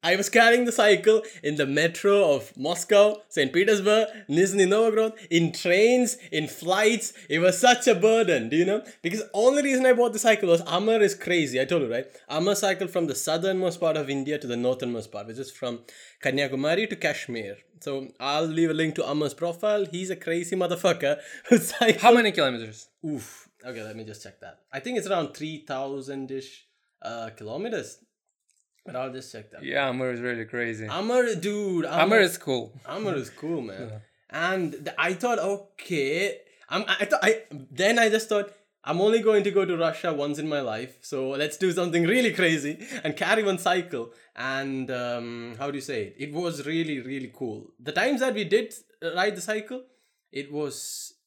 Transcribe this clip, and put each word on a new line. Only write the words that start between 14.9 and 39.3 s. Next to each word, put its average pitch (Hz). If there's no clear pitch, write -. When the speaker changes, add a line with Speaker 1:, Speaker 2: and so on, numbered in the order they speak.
Speaker 1:
part, 104
which 113
is -
from 123
Kanyakumari 139
to 196
Kashmir. 117
So 135
I'll 151
leave 165
a -
link 156
to 160
Amar's 147
profile. 196
He's 185
a 185
crazy 170
motherfucker 175
<laughs> -
who 240
cycled -
Speaker 2:
How 240
many 220
kilometers? 117
Speaker 1:
Oof. 131
Okay, 113
let 107
me 110
just 101
check -
that. -
I -
think 240
it's 202
around 165
three 156
thousand-ish, 135
uh, 113
kilometers. 156
But 120
I'll 131
just 127
check 107
that. -
Speaker 2:
Yeah, 135
Amar 127
is 120
really 120
crazy. 117
Speaker 1:
Amar, 220
dude, 190
Amar 160
Speaker 2:
Amar 214
is 175
cool. 127
Speaker 1:
Amar 190
is 131
cool, 156
man. 110
Speaker 2:
Yeah. 107
Speaker 1:
And 180
th-, 143
I 170
thought, 240
okay, 175
I'm, -
I, -
I 208
thought, 262
I, 196
then 202
I 233
just 220
thought, 208
I'm 165
only 220
going 208